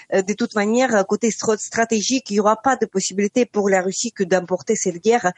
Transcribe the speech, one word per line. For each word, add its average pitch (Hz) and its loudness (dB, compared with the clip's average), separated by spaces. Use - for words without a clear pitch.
euh, 196 2
de 190 -2
toute - -4
manière, 220 2
côté 208 0
stro-, 214 -2
stratégique, 226 -2
il - -4
n'y 202 2
aura 214 4
pas 254 0
de 226 -2
possibilité 202 0
pour 202 -2
la 190 4
Russie 190 -4
que - -4
d'emporter 180 0
cette 170 -4
guerre, 220 2